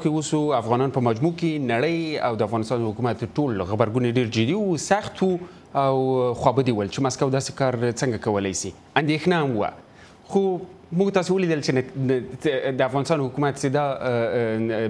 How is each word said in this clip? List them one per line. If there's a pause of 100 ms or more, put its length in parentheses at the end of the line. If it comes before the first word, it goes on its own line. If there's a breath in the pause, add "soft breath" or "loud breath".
کې
وسو،
افغانان
په
مجموع
کې
نړۍ
او
د
افغانستان
حکومت
ټول
غبرګون
یې
ډېر (100)
جدي
و،
سخت
و (360 loud breath)
او
خوابدي
ول
چې
مسکو
داسې
کار (180)
څنګه
کولی
سي. (260)
اندېښنه
هم
وه. (580 loud breath)
خو (400)
موږ
تاسو
ولیدل
چې
نه، (140)
نه،
د
افغانستان
حکومت
چې
دا،
اه،
اه،